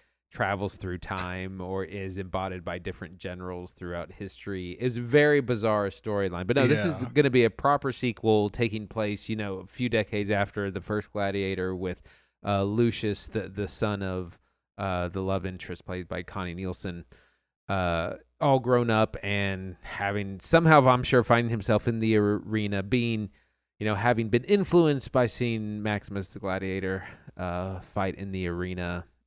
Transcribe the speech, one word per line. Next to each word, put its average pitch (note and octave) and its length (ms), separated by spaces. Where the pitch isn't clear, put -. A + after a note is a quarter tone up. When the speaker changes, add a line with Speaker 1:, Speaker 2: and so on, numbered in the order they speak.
Speaker 1:
travels G2 440
through F2+ 200
time F#2 640
or F#2+ 240
is F#2+ 320
embodied F#2 480
by F2 140
different F2+ 400
generals F2+ 540
throughout F2 400
history. F#2 680
It A2+ 60
was B2 120
a A#2+ 60
very D3 380
bizarre G#2+ 480
storyline. F#2+ 580
But A2+ 100
no, C#3 120
this C#3 160
is D#3+ 180
Speaker 2:
Yeah. B2+ 100
Speaker 1:
gonna C#3 180
be B2 140
a A2+ 60
proper C#3+ 400
sequel A2 580
taking G#2+ 380
place, G#2 420
you A2 60
know, G2+ 240
a F#2 80
few B2 220
decades G#2 420
after G2+ 400
the F#2 100
first G#2+ 320
Gladiator F#2+ 640
with, F2+ 260
uh, G2+ 160
Lucius, G#2+ 640
the, F#2+ 220
the G2 180
son G2+ 380
of, F#2 340
uh, F2+ 300
the F#2+ 120
love F#2+ 240
interest F#2 400
played F#2 220
by F2+ 160
Connie F2+ 320
Nielsen, F2+ 500
uh, F2+ 460
all C3+ 200
grown B2 280
up A2 360
and G2 580
having, G2+ 560
somehow, D#3+ 480
I'm B2+ 160
sure, B2 220
finding A#2 260
himself G#2+ 380
in A2+ 100
the A2 180
arena, G#2 680
being, A2+ 460
you G#2+ 60
know, G#2+ 100
having A2+ 320
been A#2 160
influenced E3+ 680
by B2+ 160
seeing A2 560
Maximus G2+ 460
the - 100
Gladiator, F#2+ 640
uh, F#2 440
fight F#2+ 340
in G2 160
the F#2 160
arena. F2 600